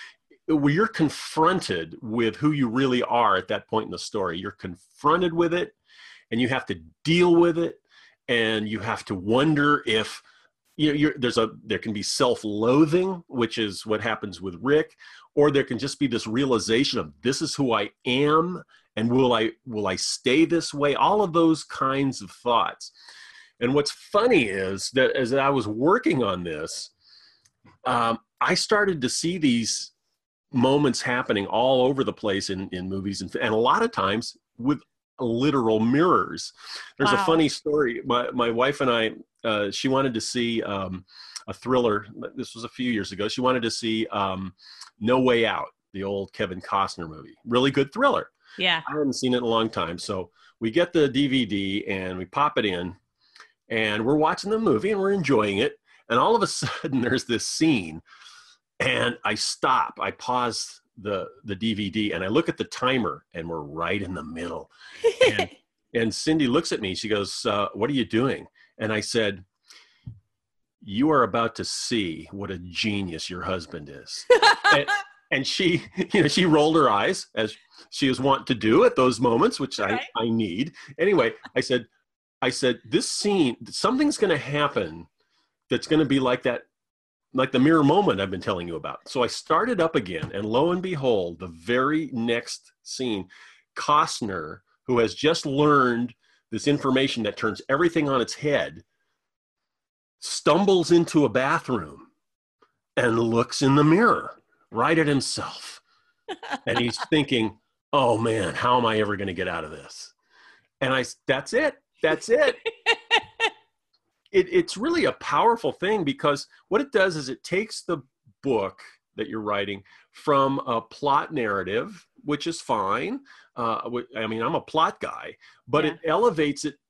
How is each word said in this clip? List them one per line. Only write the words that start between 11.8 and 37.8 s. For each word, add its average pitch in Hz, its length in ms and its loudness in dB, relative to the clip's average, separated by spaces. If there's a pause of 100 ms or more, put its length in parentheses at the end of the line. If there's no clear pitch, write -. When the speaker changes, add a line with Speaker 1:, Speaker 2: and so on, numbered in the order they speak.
Speaker 1:
be 101 80 -6
self-loathing, 139 1300 2
which 120 320 -2
is 101 260 -6
what 107 160 -2
happens 104 400 -6
with 92 180 -8
Rick, 147 360 0 (400)
or 147 160 6
there 139 120 2
can 120 140 -6
just 135 220 -8
be 143 80 2
this 113 180 -4
realization 117 720 0
of, 78 240 -6
"This 139 220 -2
is 147 100 -4
who 131 200 0
I 104 180 -2 (160)
am, 156 560 2 (320)
and 117 160 0
will 127 220 4
I, 110 180 2 (160)
will 107 180 -4
I 92 100 -2
stay 131 500 2
this 160 280 -2
way?" 143 220 0
All 190 260 4
of 175 120 -2
those 165 300 2
kinds 135 580 -2
of 92 100 -14
thoughts. 113 600 -2 (680)
And 123 140 2
what's 147 160 2
funny 208 540 2
is 95 500 -4
that 127 200 4
as 123 160 -2
I 135 180 2
was 131 180 0
working 135 560 2
on 92 200 -2
this, 82 460 -8 (960)
um, 117 320 0 (240)
I 135 140 2
started 208 460 0
to 127 80 -2
see 175 280 -4
these 120 540 0 (600)
moments 131 500 2
happening 120 440 -2
all 127 400 2
over 135 180 0
the 101 80 -2
place 98 380 -4
in, 95 240 -6
in 92 160 -6
movies 95 320 -6
and, 85 140 -8
and 113 180 -2
a 110 40 2
lot 143 260 2
of 233 80 -2
times 101 440 -2 (220)
with 131 240 -2 (400)
literal 120 580 2
mirrors. 117 720 2 (460)
There's 202 160 2
Speaker 2:
Wow. 196 80 2
Speaker 1:
a 190 40 -2
funny 160 220 4
story. 139 580 -2